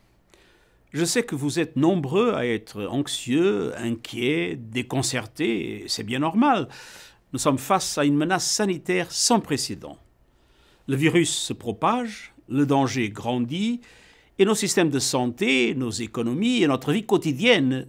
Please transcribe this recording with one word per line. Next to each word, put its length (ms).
Je 140
sais 160
que 140
vous 240
êtes 160
nombreux 580
à 140
être 400
anxieux, 880
inquiets, 800
déconcertés, 1300
et 40
c'est 140
bien 160
normal. 520
Nous 40
sommes 220
face 400
à 60
une 120
menace 320
sanitaire 640
sans 280
précédent. 600
Le 80
virus 340
se 240
propage, 800
le 160
danger 460
grandit, 680
et 60
nos 100
systèmes 340
de 80
santé, 800
nos 160
économies 720
et 40
notre 260
vie 120
quotidienne 840